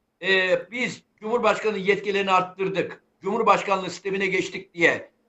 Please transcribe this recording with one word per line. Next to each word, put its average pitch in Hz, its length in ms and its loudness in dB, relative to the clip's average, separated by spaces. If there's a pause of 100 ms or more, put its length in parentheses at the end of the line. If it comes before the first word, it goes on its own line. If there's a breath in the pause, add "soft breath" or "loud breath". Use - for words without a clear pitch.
(220)
e, 185 500 2
biz 233 320 -6 (160)
Cumhurbaşkanı 214 580 0
yetkilerini 196 540 0
arttırdık, 185 720 -2 (180)
Cumhurbaşkanlığı 196 680 0
sistemine 196 360 -4
geçtik 185 480 -4
diye, 151 380 0 (180)